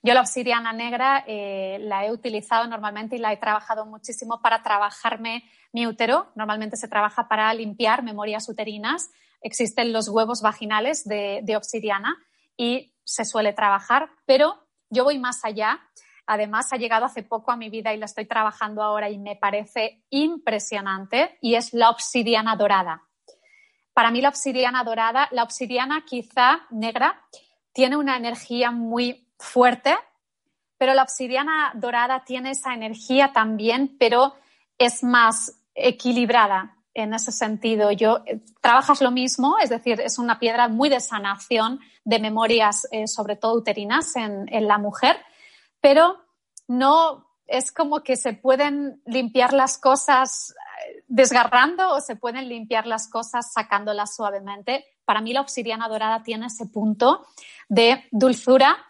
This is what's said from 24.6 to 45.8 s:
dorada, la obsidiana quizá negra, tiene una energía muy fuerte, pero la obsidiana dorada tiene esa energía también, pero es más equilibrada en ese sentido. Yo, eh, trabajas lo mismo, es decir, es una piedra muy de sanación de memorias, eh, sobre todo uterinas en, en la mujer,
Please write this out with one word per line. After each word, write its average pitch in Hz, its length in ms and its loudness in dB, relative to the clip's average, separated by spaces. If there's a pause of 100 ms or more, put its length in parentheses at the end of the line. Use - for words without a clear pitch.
dorada, 226 480 0
la 240 100 0
obsidiana 254 640 -4
quizá 254 640 2
negra, 226 500 0 (520)
tiene 262 240 2
una 277 200 -2
energía 240 540 -4
muy 240 540 -4 (140)
fuerte, 247 560 2 (840)
pero 262 160 2
la 262 80 6
obsidiana 269 720 -2
dorada 240 500 -2
tiene 254 280 -8
esa 262 200 -6
energía 247 640 0
también, 220 640 0
pero 240 360 4 (440)
es 240 260 2
más 233 560 2 (140)
equilibrada 233 1040 0 (160)
en 214 180 -4
ese 226 200 -6
sentido. 214 600 0
Yo, 220 320 2
eh, 220 160 -8 (220)
trabajas 269 400 6
lo 254 80 4
mismo, 254 480 0
es 320 100 2
decir, 233 320 -2
es - 180 -4
una 240 200 0
piedra 233 300 2
muy 233 200 0
de 254 120 2
sanación 220 800 -4 (220)
de 220 160 0
memorias, 220 720 2
eh, 220 160 -6
sobre 208 300 -6
todo 226 180 0
uterinas 226 600 -2
en, 208 340 -6
en 214 160 0
la 208 120 2
mujer, 208 400 0 (640)